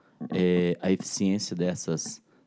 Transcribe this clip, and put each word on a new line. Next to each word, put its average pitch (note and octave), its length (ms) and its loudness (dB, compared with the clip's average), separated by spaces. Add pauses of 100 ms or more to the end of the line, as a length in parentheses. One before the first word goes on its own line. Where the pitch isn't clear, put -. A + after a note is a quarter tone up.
(280)
é, F2+ 540 2
a F#2 100 2
eficiência G2 640 -2
dessas, E2+ 640 -4 (240)